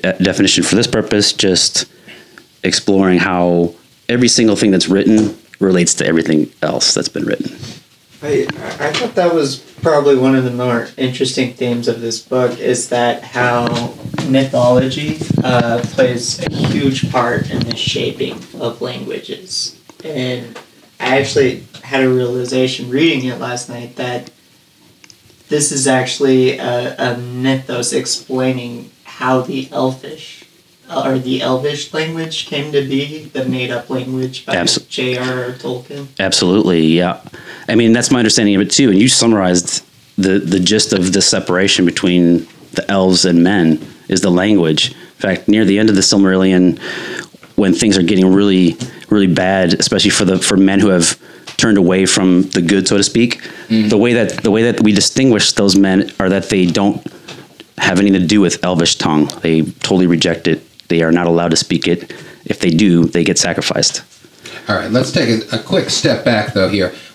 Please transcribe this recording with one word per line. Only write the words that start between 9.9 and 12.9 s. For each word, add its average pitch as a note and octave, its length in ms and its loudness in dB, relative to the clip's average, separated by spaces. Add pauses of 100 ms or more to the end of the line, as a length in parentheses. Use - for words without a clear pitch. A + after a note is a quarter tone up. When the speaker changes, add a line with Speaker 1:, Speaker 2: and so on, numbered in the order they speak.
Speaker 2:
one C3 180 4
of B2+ 100 2
the B2 60 -2
more A#2+ 380 -2 (100)
interesting B2+ 560 -2
themes A#2+ 340 -4
of A#2 140 -4
this A2+ 180 -6
book, B2 380 -2
is B2 320 -2